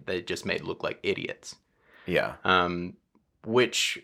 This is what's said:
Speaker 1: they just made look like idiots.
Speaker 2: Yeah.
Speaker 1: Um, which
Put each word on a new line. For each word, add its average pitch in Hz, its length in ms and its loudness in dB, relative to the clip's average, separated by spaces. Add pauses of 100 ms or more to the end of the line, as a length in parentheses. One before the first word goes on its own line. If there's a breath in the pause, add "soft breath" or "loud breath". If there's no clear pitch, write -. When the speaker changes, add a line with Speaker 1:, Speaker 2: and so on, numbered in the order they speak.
Speaker 1:
they 92 160 -2
just 85 240 -6
made 92 160 -2
look 90 220 -8
like - 180 -4
idiots. - 540 -4 (500 soft breath)
Speaker 2:
Yeah. 80 280 2 (100)
Speaker 1:
Um, 90 500 2 (500)
which - 600 2